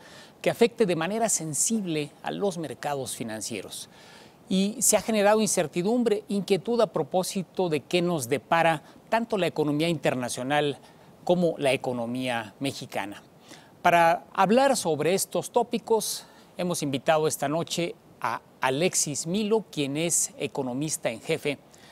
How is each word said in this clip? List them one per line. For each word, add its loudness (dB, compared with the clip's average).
que 2
afecte 2
de 0
manera -2
sensible -2
a -6
los -2
mercados -6
financieros. -10
Y 0
se 4
ha 4
generado 4
incertidumbre, 0
inquietud 0
a 2
propósito -2
de 0
qué 0
nos -2
depara 2
tanto -2
la 2
economía 0
internacional -2
como 2
la 2
economía -4
mexicana. -8
Para 4
hablar 4
sobre 0
estos -2
tópicos, -2
hemos -2
invitado 2
esta -2
noche -2
a -4
Alexis 0
Milo, 0
quien -2
es -2
economista -4
en -10
jefe -4